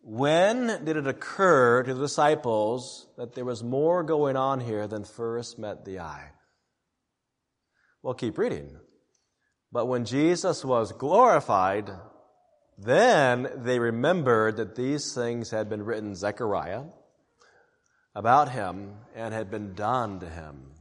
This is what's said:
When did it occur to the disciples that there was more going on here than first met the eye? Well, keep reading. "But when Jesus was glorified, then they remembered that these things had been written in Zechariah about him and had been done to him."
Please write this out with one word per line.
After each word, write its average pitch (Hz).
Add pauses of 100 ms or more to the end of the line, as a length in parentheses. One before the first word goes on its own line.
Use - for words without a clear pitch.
When 170
did 156
it 139
occur 127
to 127
the 127
disciples 127
that 120
there 127
was 123
more 147
going 147
on 135
here 107
than 104
first 117
met 104
the 95
eye? 76 (1700)
Well, 127
keep 117
reading. 76 (920)
"But 117
when 123
Jesus 160
was 117
glorified, 120 (880)
then 131 (140)
they 123
remembered 117
that 107
these 139
things 120
had 110
been 107
written 107
in 98
Zechariah 101 (1300)
about 127
him 101 (120)
and 110
had 110
been 104
done 104
to 87
him." 73